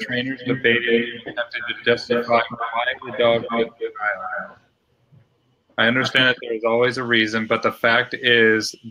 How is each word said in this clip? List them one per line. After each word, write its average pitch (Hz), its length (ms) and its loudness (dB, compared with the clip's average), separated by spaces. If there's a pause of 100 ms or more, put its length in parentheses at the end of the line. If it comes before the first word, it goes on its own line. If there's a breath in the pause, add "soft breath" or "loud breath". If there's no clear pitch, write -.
trainers 127 440 -6
debating 120 800 2
and 131 140 -8
attempting 117 360 -6
to - 80 -14
justify 117 560 2 (100)
why 120 440 -4 (100)
the 120 140 -10
dog 117 340 2
would 117 200 -2 (2000)
I 113 100 4
understand 127 400 2
that 123 140 2
there 117 120 -6
is 110 100 -4
always 120 360 2
a 127 40 -2
reason, 110 440 0
but 117 160 0
the 110 80 2
fact 120 420 0
is 113 600 4 (160)